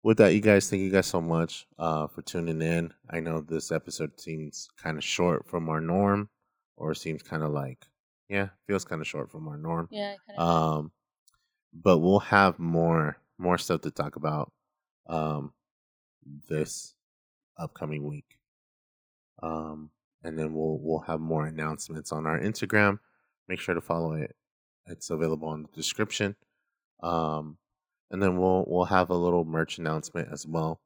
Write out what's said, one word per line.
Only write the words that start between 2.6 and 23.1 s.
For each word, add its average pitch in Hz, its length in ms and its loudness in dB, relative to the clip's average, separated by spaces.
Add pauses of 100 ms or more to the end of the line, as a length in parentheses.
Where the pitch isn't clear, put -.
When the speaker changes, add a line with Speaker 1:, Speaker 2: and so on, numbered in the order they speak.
Speaker 1:
in. 82 320 0 (160)
I 87 100 -4
know 82 220 -4
this 78 320 -6
episode - 460 -6
seems 78 500 -12 (120)
kinda 78 200 -6
short 87 440 0
from 82 220 -4
our 80 140 0
norm, 101 480 2 (480)
or 78 160 -4
seems 78 300 -8
kinda 78 260 -4
like, 71 380 -6 (420)
yeah, 98 200 -2 (180)
feels 98 180 -2
kinda 80 180 -6
short - 280 -8
from 78 180 -12
our 76 80 -12
norm. 82 340 -4
Speaker 2:
Yeah, 202 220 -6
it 202 120 -16
kinda - 120 -14
does. 82 100 2
Speaker 1:
Um, 78 440 2 (840)
but 85 240 6
we'll 92 220 6
have 98 400 6
more, 82 580 2 (200)
more 90 200 2
stuff 85 240 -2
to 76 100 -8
talk - 240 -6
about, 76 380 -4 (540)
um, 78 460 -4 (920)
this - 480 -6 (640)
upcoming 76 500 -8
week. - 320 -12 (1040)
Um, 78 480 -8 (320)
and 80 160 -8
then 78 140 -4
we'll, 78 260 -2
we'll 78 220 0
have 80 180 -4
more 80 260 -2
announcements 78 680 -8
on 80 140 -6
our 78 140 0
Instagram. 104 600 2 (480)